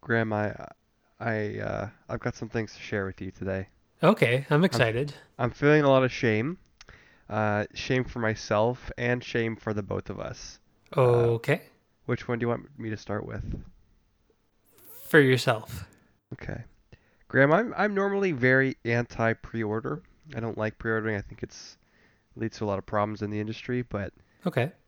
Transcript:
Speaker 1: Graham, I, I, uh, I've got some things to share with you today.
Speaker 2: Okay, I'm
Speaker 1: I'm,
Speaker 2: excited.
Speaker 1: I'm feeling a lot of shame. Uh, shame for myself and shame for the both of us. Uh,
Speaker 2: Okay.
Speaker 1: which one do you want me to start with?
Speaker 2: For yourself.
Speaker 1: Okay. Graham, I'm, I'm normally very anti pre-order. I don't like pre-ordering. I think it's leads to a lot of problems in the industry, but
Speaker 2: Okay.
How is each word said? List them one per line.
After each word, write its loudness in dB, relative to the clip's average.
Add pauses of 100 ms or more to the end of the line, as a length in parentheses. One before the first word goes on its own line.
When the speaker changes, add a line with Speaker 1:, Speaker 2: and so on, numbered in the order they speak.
Speaker 1:
Graham, 0
I, 0 (640)
I, -4
uh, -6 (200)
I've -6
got -4
some -10
things -4
to -20
share -4
with -10
you -8
today. -6 (340)
Speaker 2:
Okay, 4
I'm 4
Speaker 1:
I'm, 4
Speaker 2:
excited. 0 (240)
Speaker 1:
I'm 0
feeling 4
a 6
lot 6
of 0
shame. 0 (720)
Uh, 0
shame -2
for -10
myself 0
and 0
shame -2
for -4
the -2
both -6
of -8
us. -12 (380)
Uh, 4
Speaker 2:
Okay. 4 (440)
Speaker 1:
which -4
one -2
do -2
you 0
want -4 (120)
me -8
to -6
start -8
with? -8 (1600)
Speaker 2:
For 8
yourself. 2 (500)
Speaker 1:
Okay. -10 (640)
Graham, 6
I'm, 2
I'm 0
normally 0
very 4
anti 0
pre-order. -6 (340)
I -6
don't -6
like -2
pre-ordering. -2
I -2
think -12
it's -16 (560)
leads -6
to -6
a -2
lot -2
of -10
problems -2
in -4
the -4
industry, -4
but -8 (340)
Speaker 2:
Okay. -2 (160)